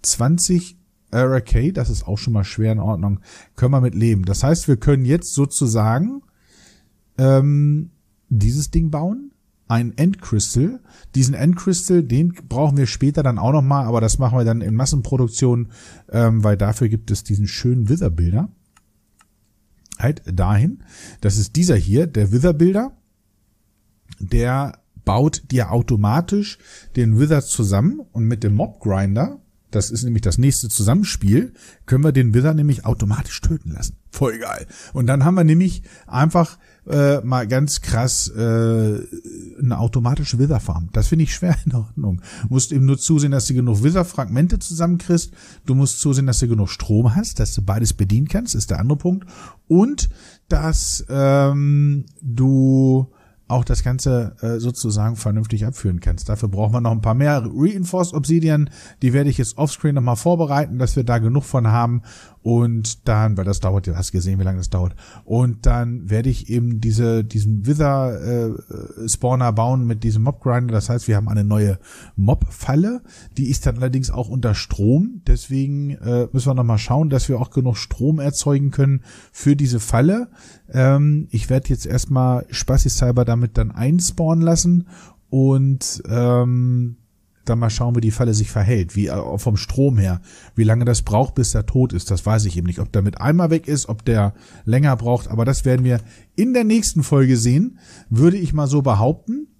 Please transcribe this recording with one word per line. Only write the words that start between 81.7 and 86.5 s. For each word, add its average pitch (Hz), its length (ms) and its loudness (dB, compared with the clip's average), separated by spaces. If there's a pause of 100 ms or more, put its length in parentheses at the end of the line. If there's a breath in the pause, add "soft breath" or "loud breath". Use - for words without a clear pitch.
erstmal 127 640 0
spaßeshalber 123 760 0
damit 117 320 0
dann 107 140 0
einspawnen 165 720 0
lassen 170 460 2 (420 loud breath)
und, 135 760 0
ähm, 123 880 0 (500)